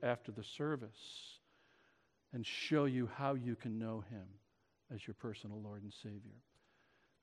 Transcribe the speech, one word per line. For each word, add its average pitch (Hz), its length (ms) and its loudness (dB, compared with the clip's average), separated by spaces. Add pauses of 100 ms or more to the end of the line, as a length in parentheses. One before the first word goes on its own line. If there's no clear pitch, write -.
after 120 280 4
the 107 120 -6
service - 960 -4 (920)
and 117 140 -2
show - 400 6
you 127 320 6
how 139 160 4
you 123 220 2
can 110 240 -2
know 113 300 -2
him 98 180 -8 (640)
as 104 140 -6
your 107 80 -6
personal 107 460 -6
Lord 104 200 -8
and 104 100 -8
Savior. 104 460 -10 (840)